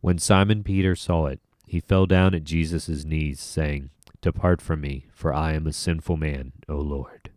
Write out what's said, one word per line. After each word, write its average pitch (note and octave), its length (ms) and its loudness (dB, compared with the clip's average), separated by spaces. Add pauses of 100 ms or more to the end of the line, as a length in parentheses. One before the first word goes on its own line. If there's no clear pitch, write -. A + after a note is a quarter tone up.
When F2+ 180 2
Simon G#2 440 4
Peter F#2+ 340 0
saw E2 300 0
it, C#2 140 -6 (260)
he F2 140 -4
fell F#2+ 260 4
down F#2 280 6
at D#2+ 100 -4
Jesus' D#2+ 600 -2
knees, D#2 360 -4
saying, D2 500 -4 (300)
"Depart F2+ 400 2
from D#2+ 200 -4
me, C#2 320 -8
for D#2+ 200 -4
I D#2 220 0
am D#2 120 -2
a D2+ 60 -4
sinful E2 440 -4
man, C#2+ 360 -6 (160)
O D2 100 -4
Lord." C#2+ 580 -8